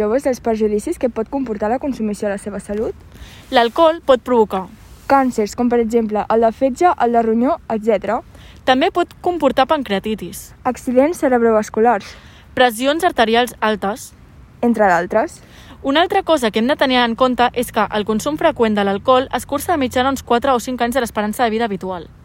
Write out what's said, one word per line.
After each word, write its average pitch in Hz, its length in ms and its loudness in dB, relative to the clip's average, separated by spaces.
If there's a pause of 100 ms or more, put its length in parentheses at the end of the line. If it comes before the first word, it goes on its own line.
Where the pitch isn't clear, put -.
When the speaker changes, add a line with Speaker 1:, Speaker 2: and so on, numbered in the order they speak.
Speaker 1:
joves 220 260 0
dels 254 160 -2
perjudicis 214 560 -2
que 254 100 -2
pot 226 220 -4
comportar 220 400 -4
la 254 80 0
consumició 220 480 -4
a 202 60 -2
la 196 100 -6
seva 208 160 -10
salut? 214 380 -6 (580)
Speaker 2:
L'alcohol 311 480 4
pot 254 240 4
provocar 202 380 0 (420)
Speaker 1:
càncers, 254 480 2
com 240 160 0
per 240 80 2
exemple 220 460 0 (100)
el 226 80 4
de 226 80 4
fetge, 269 400 0 (140)
el 240 100 0
de 233 80 4
ronyó, 233 320 0 (160)
etcètera. 208 460 -2 (500)
Speaker 2:
També 262 240 2
pot - 220 -2 (100)
comportar 285 480 2
pancreatitis. 208 800 -4 (180)
Speaker 1:
Accidents 262 560 0
cerebrovasculars. 226 840 2 (500)
Speaker 2:
Pressions 262 480 0
arterials 240 540 0
altes. 214 480 -4 (520)
Speaker 1:
Entre 220 300 2
d'altres. 190 480 0 (480)
Speaker 2:
Una 285 160 2
altra 381 240 0
cosa 262 240 2
que 220 80 -2
hem 220 80 0
de 294 100 0
tenir 262 220 2
en 233 160 2
compte 247 400 2
és 233 160 -4
que 208 240 0
el 208 160 -2
consum 294 320 -2
freqüent 226 320 2
de 208 80 0
l'alcohol 226 560 2
escurça 285 380 -4
de 269 80 0
mitjana 254 260 0
uns 269 160 -6
quatre 240 240 2
o 247 80 2
cinc 247 240 -6
anys 240 160 0
de 240 80 0
l'esperança 214 380 -2
de 220 100 0
vida 226 160 -2
habitual. 185 400 -8 (140)